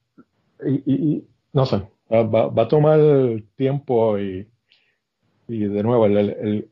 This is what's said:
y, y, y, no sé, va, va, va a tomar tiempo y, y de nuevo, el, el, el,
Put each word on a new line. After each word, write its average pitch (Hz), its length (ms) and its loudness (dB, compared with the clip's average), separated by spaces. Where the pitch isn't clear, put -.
y, 135 100 -2
y, 127 80 0
y, - 80 -10
no 131 140 2
sé, 107 160 -2
va, 113 120 4
va, 113 260 0
va 113 140 0
a 113 60 -4
tomar 156 300 4
tiempo 131 640 0
y, 98 300 -8
y 113 180 -6
de 101 160 -2
nuevo, 113 240 2
el, 101 100 2
el, 104 140 2
el, 107 320 -4